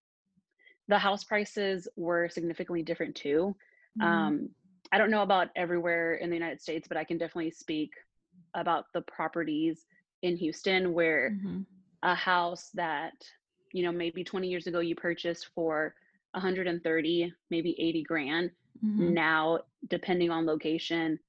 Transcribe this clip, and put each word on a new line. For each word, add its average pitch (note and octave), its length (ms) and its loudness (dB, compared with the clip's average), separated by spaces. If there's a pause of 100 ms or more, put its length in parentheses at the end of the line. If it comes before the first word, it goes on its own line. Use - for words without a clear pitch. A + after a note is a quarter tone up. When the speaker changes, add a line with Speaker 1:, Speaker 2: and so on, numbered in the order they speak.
(880)
Speaker 1:
The G3+ 120 4
house G3 240 0
prices G3+ 720 -2
were E3+ 340 0
significantly E3+ 540 -4
different E3 320 -4
too. E3 400 0 (420)
Speaker 2:
Mm-hmm. E3+ 320 2
Speaker 1:
Um, D3 200 -2 (420)
I G3 60 4
don't G#3+ 120 6
know G#3+ 140 4
about F#3+ 320 4
everywhere E3+ 600 0
in E3+ 140 -4
the E3+ 60 0
United E3 260 -6
States, D#3+ 260 -6
but E3 100 -4
I D#3 60 -2
can E3+ 140 -4
definitely E3 340 -4
speak D3+ 400 -4 (600)
about E3 400 0
the E3+ 80 -2
properties D#3+ 840 -2 (360)
in F3 160 0
Houston F#3 560 0
where D#3+ 420 2
Speaker 2:
Mm-hmm. F#3+ 260 -6 (420)
Speaker 1:
a F3 120 2
house F3 600 0
that, D#3+ 380 -4 (600)
you F3+ 100 0
know, F3 80 0
maybe E3+ 320 -4
twenty F#3 260 -4
years F3 180 -4
ago E3+ 120 -2
you E3+ 160 0
purchased E3+ 600 -4
for D#3 400 0 (400)
a F3+ 40 -4
hundred F#3 280 0
and E3+ 160 -2
thirty, E3+ 500 2 (180)
maybe E3 280 0
eighty E3 240 0
grand. D#3+ 480 -2 (320)
Speaker 2:
Mm-hmm. G3+ 320 4
Speaker 1:
Now, D#3+ 460 4 (260)
depending F3 440 2
on E3 140 0
location, D#3+ 840 0